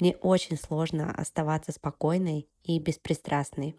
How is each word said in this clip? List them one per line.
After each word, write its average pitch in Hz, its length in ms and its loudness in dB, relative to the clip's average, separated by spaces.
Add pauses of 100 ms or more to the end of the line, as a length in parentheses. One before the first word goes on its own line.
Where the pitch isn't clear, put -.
Мне 180 160 4
очень 185 400 2
сложно 156 520 -2
оставаться 156 600 -2
спокойной 156 800 -2 (140)
и 165 160 0
беспристрастной. 151 1000 -2